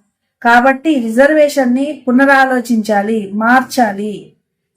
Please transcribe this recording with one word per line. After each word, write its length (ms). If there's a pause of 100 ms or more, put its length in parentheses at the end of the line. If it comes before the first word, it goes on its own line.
(440)
కాబట్టి 460
ఈ 140
రిజర్వేషన్ 720
ని 340
పునరాలోచించాలి, 1300
మార్చాలి, 1000 (440)